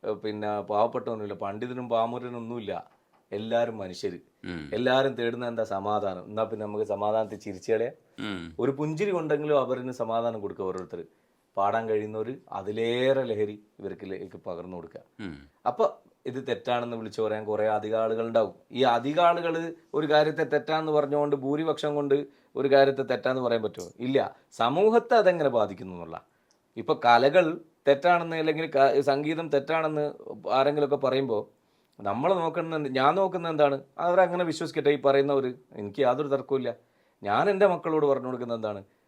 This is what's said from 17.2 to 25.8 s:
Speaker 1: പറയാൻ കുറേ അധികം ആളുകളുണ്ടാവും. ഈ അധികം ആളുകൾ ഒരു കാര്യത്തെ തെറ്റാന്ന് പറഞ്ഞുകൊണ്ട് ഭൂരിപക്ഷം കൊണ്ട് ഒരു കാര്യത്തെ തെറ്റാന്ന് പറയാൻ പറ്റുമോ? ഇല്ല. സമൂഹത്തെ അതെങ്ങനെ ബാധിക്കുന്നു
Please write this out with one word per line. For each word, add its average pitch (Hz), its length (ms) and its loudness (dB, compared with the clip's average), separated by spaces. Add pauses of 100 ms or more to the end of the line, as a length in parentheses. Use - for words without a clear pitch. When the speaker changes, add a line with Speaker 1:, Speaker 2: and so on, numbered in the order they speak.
Speaker 1:
പറയാൻ 107 240 -2
കുറേ 107 220 0
അധികം 107 320 -2
ആളുകളുണ്ടാവും. 113 540 0 (180)
ഈ 123 120 0
അധികം 131 420 2
ആളുകൾ 170 480 0 (200)
ഒരു 151 160 0
കാര്യത്തെ 151 340 4
തെറ്റാന്ന് 156 480 0
പറഞ്ഞുകൊണ്ട് 147 440 2
ഭൂരിപക്ഷം 147 600 -2
കൊണ്ട് 143 300 0 (300)
ഒരു 131 160 0
കാര്യത്തെ 135 320 6
തെറ്റാന്ന് 131 380 -2
പറയാൻ 117 220 0
പറ്റുമോ? 90 260 -8 (100)
ഇല്ല. 123 360 0 (160)
സമൂഹത്തെ 214 640 2
അതെങ്ങനെ 180 340 4
ബാധിക്കുന്നു 98 460 -2